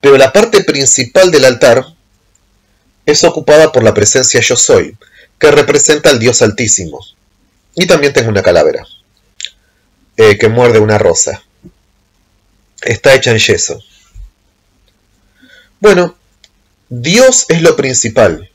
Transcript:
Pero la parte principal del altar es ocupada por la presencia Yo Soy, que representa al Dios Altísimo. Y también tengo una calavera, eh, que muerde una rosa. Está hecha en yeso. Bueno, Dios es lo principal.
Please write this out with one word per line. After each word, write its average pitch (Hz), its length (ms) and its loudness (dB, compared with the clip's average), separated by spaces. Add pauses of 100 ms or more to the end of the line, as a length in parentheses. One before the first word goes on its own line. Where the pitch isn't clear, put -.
Pero 139 160 6
la 131 160 4
parte 214 300 2
principal 139 640 -2
del 147 160 2
altar 127 400 2 (1200)
es 147 180 0
ocupada 156 480 2
por 120 120 0
la 110 100 2
presencia 117 480 -2
Yo 123 140 -2
Soy, - 420 -2 (400)
que 151 140 2
representa 147 580 0
al 139 80 2
Dios 110 240 0
Altísimo. 101 580 -4 (800)
Y 180 60 -2
también 147 260 0
tengo 120 180 -2
una 101 120 -2
calavera, 82 420 0 (1300)
eh, 107 220 4
que 113 100 0
muerde 117 300 2
una 107 180 0
rosa. 87 460 -2 (1400)
Está 127 320 0
hecha 131 160 -2
en 113 80 -2
yeso. - 460 -4 (2000)
Bueno, 180 380 -2 (720)
Dios 180 600 0
es 160 120 -2
lo 160 140 2
principal. 110 800 -4